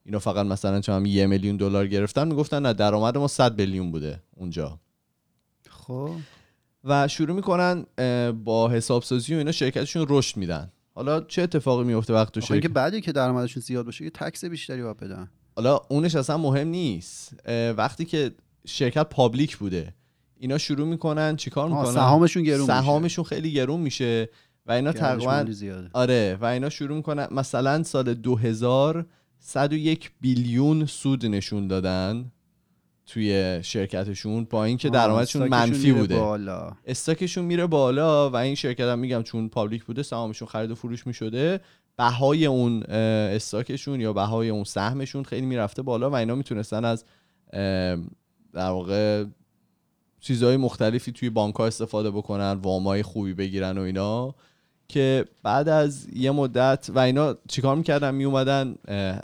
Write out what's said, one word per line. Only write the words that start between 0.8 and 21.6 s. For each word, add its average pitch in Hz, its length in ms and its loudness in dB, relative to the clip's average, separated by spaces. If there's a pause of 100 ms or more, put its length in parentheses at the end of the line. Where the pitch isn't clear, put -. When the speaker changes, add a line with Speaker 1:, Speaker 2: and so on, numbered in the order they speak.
Speaker 1:
چه 101 120 -2
هم 98 120 2
یه 98 220 4
میلیون 98 300 2
دلار 98 300 0
گرفتن، 101 400 0
می‌گفتن: 147 380 0
"نه، 120 80 2
درآمد 107 440 2
ما 143 100 0
صد 123 280 2
بیلیون 95 360 -2
بوده 78 320 -8 (120)
اونجا." 80 440 -8 (920)
Speaker 2:
خب. 131 400 -10 (720)
Speaker 1:
و 143 240 2
شروع 160 280 -2
می‌کنن، 180 500 2 (120)
اه، 123 340 0
با 113 380 2
حسابسازی 120 640 0
و - 20 0
اینا 151 140 0
شرکتشون 143 580 0
رشد 139 280 2
می‌دن. 85 340 -6 (240)
حالا 147 260 -2
چه 160 200 -4
اتفاقی 135 420 2
میفته 113 300 0
وقتی 110 180 4
تو - 140 -6
Speaker 2:
آخه - 60 -2
اینکه 151 160 2
Speaker 1:
شرکت - 80 -2
Speaker 2:
بعده 170 260 0
که 175 100 -6
درآمدشون 127 500 0
زیاد 123 240 -4
باشه، 120 180 -12
یه 160 60 -8
تکس - 360 -10
بیشتری 139 380 -8
باید 110 140 -8
بدن. 95 340 -12 (240)
Speaker 1:
حالا 123 240 4 (100)
اونش 156 260 2
اصلاً 147 220 0
مهم 147 300 2
نیست. 165 640 -6 (120)
اه، 117 260 0
وقتی 110 340 -2
که 143 260 -2 (340)
شرکت 143 440 0
پابلیک 127 480 2
بوده، 90 360 -6 (440)
اینا 131 200 -2
شروع 147 300 -2
می‌کنن 156 480 0
چیکار 147 340 -4